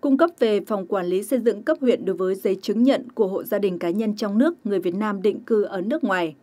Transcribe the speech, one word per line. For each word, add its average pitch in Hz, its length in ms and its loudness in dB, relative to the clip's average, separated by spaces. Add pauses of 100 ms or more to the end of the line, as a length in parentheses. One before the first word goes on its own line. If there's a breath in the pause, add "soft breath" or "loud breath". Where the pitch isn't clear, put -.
Cung 277 160 2
cấp 339 120 4 (100)
về 214 220 2
phòng 196 260 -4
quản 190 180 -2
lý 185 180 0
xây 247 160 0
dựng 214 240 0
cấp 320 180 0
huyện 233 240 0
đối 185 100 -2
với 185 200 -2
giấy 190 260 -2
chứng 220 220 0
nhận 269 260 2
của 208 180 0
hộ 196 160 -4
gia 202 160 -2
đình 185 200 -2
cá 175 100 -2
nhân 208 260 -2
trong 208 220 -2
nước, 311 160 4 (100)
người 202 160 0
Việt 175 160 -2
Nam 202 260 -4
định 202 180 0
cư 214 240 0
ở 190 180 -4
nước 262 220 -2
ngoài. 180 400 -2